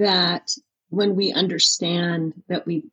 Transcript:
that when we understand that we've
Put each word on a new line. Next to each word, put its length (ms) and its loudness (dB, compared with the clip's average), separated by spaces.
that 500 2
when 260 2
we 180 0
understand 1160 0
that 180 -4
we've 260 -4